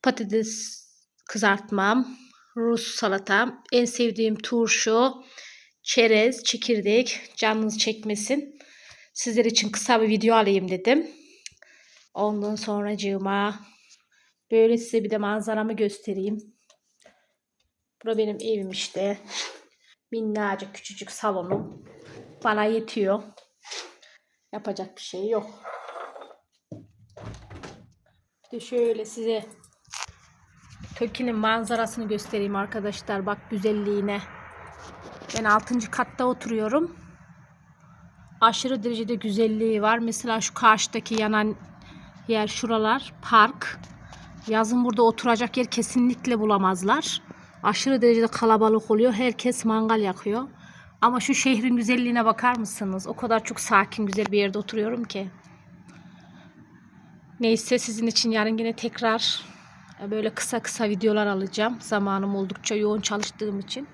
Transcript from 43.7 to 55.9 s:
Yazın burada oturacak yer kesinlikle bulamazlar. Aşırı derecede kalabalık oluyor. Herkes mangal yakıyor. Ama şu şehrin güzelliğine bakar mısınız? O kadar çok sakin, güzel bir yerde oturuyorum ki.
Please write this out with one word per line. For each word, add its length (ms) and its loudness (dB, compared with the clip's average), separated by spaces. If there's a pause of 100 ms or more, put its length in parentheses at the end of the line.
Yazın 380 2
burada 180 2
oturacak 540 2
yer 100 2
kesinlikle 720 0
bulamazlar. 840 2 (400)
Aşırı 400 2
derecede 240 6
kalabalık 640 4
oluyor. 220 6
Herkes 520 -2
mangal 360 2
yakıyor. 480 -4 (520)
Ama 200 4
şu 140 0
şehrin 420 2
güzelliğine 480 2
bakar 320 2
mısınız? 500 -6
O 80 -6
kadar 300 0
çok 160 -10
sakin, 460 2
güzel 260 0
bir 60 4
yerde 200 0
oturuyorum 460 -4
ki. 260 -8 (2000)